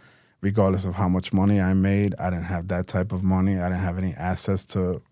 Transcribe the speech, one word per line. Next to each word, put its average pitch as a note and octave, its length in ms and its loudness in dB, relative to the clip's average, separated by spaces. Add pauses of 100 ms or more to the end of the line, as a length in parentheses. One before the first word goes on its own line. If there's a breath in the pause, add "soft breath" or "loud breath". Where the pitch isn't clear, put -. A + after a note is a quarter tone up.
(420 soft breath)
Regardless F#2+ 440 2
of F2 80 -2
how F#2 160 0
much F#2 240 0
money G2+ 260 4
I F#2 140 2
made, G2 460 2
I F2+ 100 -2
didn't F2 160 -4
have F2 240 -6
that F2+ 180 -2
type F#2+ 240 -2
of F#2 120 -4
money. F#2 360 2
I F2 80 -2
didn't F#2 140 -2
have F2+ 160 -2
any F#2 160 -2
assets F2+ 540 -2
to, F2+ 340 -2 (100)